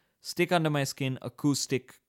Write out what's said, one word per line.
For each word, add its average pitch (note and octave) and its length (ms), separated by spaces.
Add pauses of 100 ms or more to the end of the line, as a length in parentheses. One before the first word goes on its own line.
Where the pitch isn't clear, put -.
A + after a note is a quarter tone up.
(200)
Stick - 320
Under D#3+ 180
My C#3+ 140
Skin C3 380
acoustic - 880